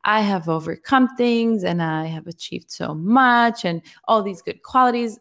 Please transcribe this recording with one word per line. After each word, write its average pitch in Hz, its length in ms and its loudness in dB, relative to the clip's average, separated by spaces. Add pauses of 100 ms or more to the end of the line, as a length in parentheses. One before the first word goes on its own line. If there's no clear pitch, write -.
I 214 180 2
have 190 260 -2
overcome 165 680 0
things, 226 460 2
and 175 180 0
I 160 260 -2
have 160 200 -10
achieved - 460 -12
so - 220 -8
much, 233 720 2
and 170 180 -4 (260)
all 220 140 2
these 190 200 -8
good - 220 -12
qualities 240 560 0